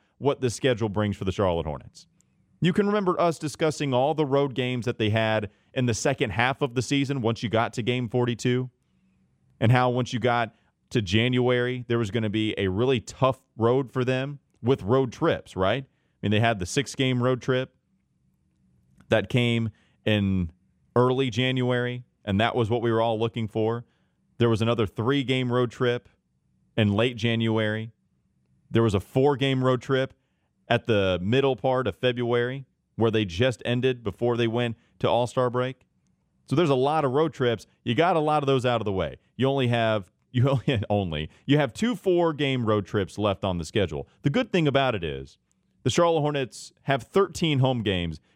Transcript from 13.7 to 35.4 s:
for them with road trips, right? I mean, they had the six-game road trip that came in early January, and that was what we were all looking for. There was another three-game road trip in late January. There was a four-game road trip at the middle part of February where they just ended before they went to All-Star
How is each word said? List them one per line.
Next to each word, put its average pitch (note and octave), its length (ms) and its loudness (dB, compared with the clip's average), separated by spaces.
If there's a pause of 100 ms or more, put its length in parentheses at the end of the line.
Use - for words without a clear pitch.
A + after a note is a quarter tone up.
for B2+ 140 -2
them C3 340 -2 (220)
with B2 220 0
road B2 280 2
trips, - 460 -4
right? G#2 260 0
I - 380 -20
mean, G2+ 100 0
they G#2+ 80 4
had A2+ 200 2
the F2+ 60 -6
six-game C3 560 -2
road B2+ 200 0
trip C3 320 -2 (1400)
that G#2+ 200 2
came A#2 400 0 (340)
in F#2+ 480 0 (420)
early B2+ 360 2
January, B2 760 -2 (220)
and G2+ 160 0
that A#2 140 0
was A2+ 140 0
what A#2 120 -2
we A#2 100 0
were A2+ 80 2
all A2+ 180 0
looking A2+ 300 -4
for. A2+ 380 -2 (520)
There A#2+ 120 4
was A2 120 2
another A#2 240 0
three-game B2+ 680 -2
road B2 180 0
trip B2 380 -2 (680)
in G#2 160 4
late A#2+ 240 0
January. A2 760 -2 (800)
There A2+ 140 4
was A2 100 4
a G2 60 2
four-game C3 640 2
road B2+ 180 2
trip C3 320 -2 (540)
at A#2+ 200 0
the F#2+ 340 2
middle C3 340 2
part B2+ 320 -2
of F#2+ 80 -4
February B2 720 -2 (320)
where A2 120 2
they G#2+ 140 2
just G#2 400 0
ended B2 400 -2
before A#2 320 -2
they A#2 120 2
went A#2 280 -2 (240)
to B2 100 0
All-Star A#2+ 400 0